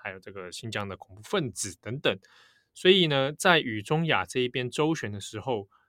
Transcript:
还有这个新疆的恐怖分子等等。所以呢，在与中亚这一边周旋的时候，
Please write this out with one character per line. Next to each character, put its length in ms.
还 80
有 80
这 140
个 180
新 200
疆 180
的 80
恐 200
怖 40
分 320
子 300
等 180
等。 180
所 180
以 180
呢， 260
在 260
与 220
中 240
亚 180
这 160
一 80
边 220
周 240
旋 180
的 80
时 180
候， 300